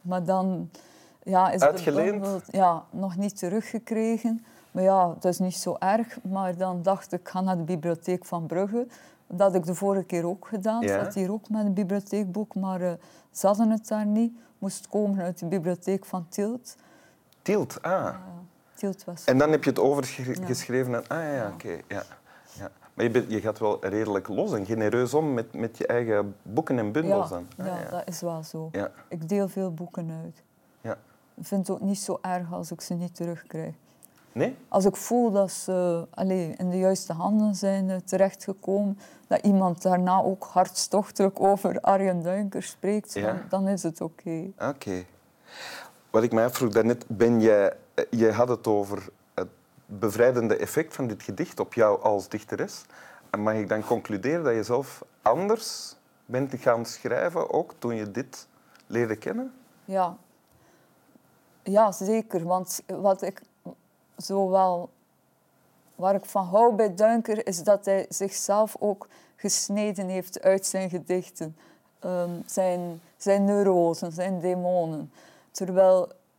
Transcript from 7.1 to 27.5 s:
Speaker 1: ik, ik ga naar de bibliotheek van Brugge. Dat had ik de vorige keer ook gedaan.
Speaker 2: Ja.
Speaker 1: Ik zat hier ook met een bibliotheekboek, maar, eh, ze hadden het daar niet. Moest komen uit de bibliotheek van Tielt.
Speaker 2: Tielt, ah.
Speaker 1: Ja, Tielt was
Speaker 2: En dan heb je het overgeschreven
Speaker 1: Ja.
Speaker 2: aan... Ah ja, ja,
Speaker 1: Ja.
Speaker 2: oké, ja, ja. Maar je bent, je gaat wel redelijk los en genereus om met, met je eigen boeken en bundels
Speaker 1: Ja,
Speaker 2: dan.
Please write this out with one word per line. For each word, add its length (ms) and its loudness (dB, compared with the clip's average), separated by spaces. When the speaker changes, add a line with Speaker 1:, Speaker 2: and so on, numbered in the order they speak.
Speaker 1:
ik, 80 -4
ik 80 -20
ga 120 -2
naar 160 0
de 60 -2
bibliotheek 600 -4
van 220 -6
Brugge. 400 -2
Dat 140 -6
had 140 6
ik 120 2
de 80 -2
vorige 300 0
keer 220 -2
ook 220 -6
gedaan. 320 -2
Speaker 2:
Ja. 180 0
Speaker 1:
Ik 60 0
zat 100 -8
hier 180 -2
ook 160 -8
met 160 -2
een 100 0
bibliotheekboek, 800 -4
maar, 260 -4
eh, 120 -2
ze 160 -2
hadden 240 4
het 180 -2
daar 180 -2
niet. 260 2
Moest 300 -8
komen 360 0
uit 140 -6
de 80 -8
bibliotheek 580 -2
van 240 -8
Tielt. 480 -6
Speaker 2:
Tielt, 400 -2
ah. 100 -4
Speaker 1:
Ja, 280 -4
Tielt 300 -6
was 200 -14
Speaker 2:
En 140 4
dan 120 6
heb 140 4
je 60 4
het 80 -2
overgeschreven 1120 0
Speaker 1:
Ja. 40 -2
Speaker 2:
aan... 120 -6
Ah 160 -4
ja, 80 -6
ja, 100 -4
Speaker 1:
Ja. 100 -4
Speaker 2:
oké, 160 -12
ja, 140 -8
ja. 120 -12
Maar 100 0
je 60 2
bent, 200 2
je 100 -2
gaat 180 -2
wel 280 -2
redelijk 420 -2
los 240 -2
en 140 -4
genereus 480 0
om 200 0
met, 200 -6
met 240 -8
je 80 -6
eigen 560 0
boeken 360 -2
en 140 -2
bundels 360 0
Speaker 1:
Ja, 60 -8
Speaker 2:
dan. 120 -10